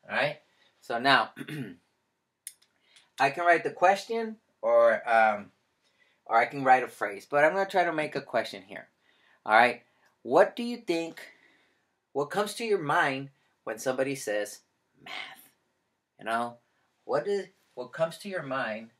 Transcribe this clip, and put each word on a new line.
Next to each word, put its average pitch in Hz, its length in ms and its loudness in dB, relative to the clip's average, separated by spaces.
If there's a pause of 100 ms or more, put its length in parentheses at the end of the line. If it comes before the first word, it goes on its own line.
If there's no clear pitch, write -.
All 101 80 -10
right? 143 220 -4 (440)
So 117 180 -8
now, 127 360 2
<clears throat> - 1800 -18
I 175 120 2
can 175 140 -4
write 170 180 6
the 143 80 -4
question 220 640 0 (260)
or, 117 480 4
um, 110 420 2 (760)
or - 120 0
I - 80 4
can 139 180 -8
write 127 200 6
a 113 40 -6
phrase. - 400 -8
But 147 160 2
I'm 165 100 4
gonna 190 140 -2
try 190 160 0
to 170 80 0
make 151 240 -4
a 135 60 -4
question 107 460 -6
here. - 200 -16 (580)
All 107 80 2
right? 120 280 6 (400)
What 165 340 4
do 247 60 -8
you 240 160 -8
think, 165 440 -6 (920)
what 143 160 -4
comes 208 260 -4
to 233 100 -8
your 208 120 0
mind 143 520 -2 (340)
when 110 160 -8
somebody 131 340 -2
says 104 460 -6 (440)
math? - 460 -16 (680)
You 101 60 -20
know, 117 320 -4 (460)
what 170 240 -2
is, 202 200 -4 (260)
what 123 180 -14
comes 165 280 -4
to 202 100 -14
your 180 140 -8
mind? 120 560 -8